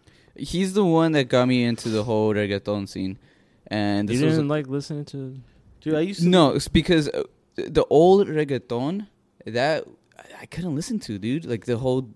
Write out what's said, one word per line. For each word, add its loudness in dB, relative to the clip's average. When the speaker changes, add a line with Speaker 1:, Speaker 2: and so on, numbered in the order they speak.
Speaker 1:
He's -4
the 4
one 4
that 2
got 2
me 2
into -2
the 0
whole 0
reggaeton -2
scene. -8
And -2
Speaker 2:
You 0
Speaker 1:
this 2
was 2
Speaker 2:
didn't 0
like -4
listening -8
to -12
Speaker 3:
Dude, -2
I 0
used -4
to 4
Speaker 1:
No, 6
it's -2
because, 2
uh, -4
the 0
old 6
reggaeton, -4
that -2
I, -20
I -18
couldn't -6
listen -4
to, -8
dude. -6
Like, -6
the -2
whole -2